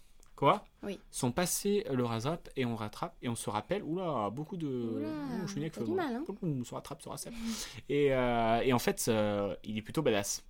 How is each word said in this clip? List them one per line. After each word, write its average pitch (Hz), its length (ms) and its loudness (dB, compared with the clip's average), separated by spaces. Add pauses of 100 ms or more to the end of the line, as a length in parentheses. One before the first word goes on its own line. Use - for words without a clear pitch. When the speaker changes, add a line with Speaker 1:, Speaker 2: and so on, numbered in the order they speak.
(360)
Speaker 1:
Quoi ? 165 280 4 (180)
Speaker 2:
Oui. 196 160 -6 (140)
Speaker 1:
Son - 180 0
passé 190 640 2
le 123 120 2
rattrape 117 520 -2
et 131 80 0
on 117 100 0
rattrape 110 480 -6
et 151 60 -2
on 117 80 -2
se - 140 -6
rappelle, 135 340 -2
oula, 147 460 0
beaucoup 151 260 -8
de 165 100 -4
Speaker 2:
Oula, 127 420 -2
Speaker 1:
ouh, 285 380 -4
je 196 60 -6
suis 143 80 -4
né 151 60 -2
avec 160 80 -6
Speaker 2:
t'as 214 80 -8
Speaker 1:
feu, 233 40 -4
Speaker 2:
du 320 60 -2
Speaker 1:
moi. 370 140 0
Speaker 2:
mal, 233 100 -2
hein. 277 120 -4
Speaker 1:
Ouh, 196 140 -6
on 139 220 0
se - 100 -12
rattrape, 135 280 -10
se - 60 -12
rassemble. - 280 -10 (520)
Et, 143 240 4
euh, 120 500 4
et 127 100 6
en 120 80 6
fait, - 280 0
euh, 104 540 4
il 107 160 -4
est - 40 -6
plutôt - 200 -2
badass 104 480 2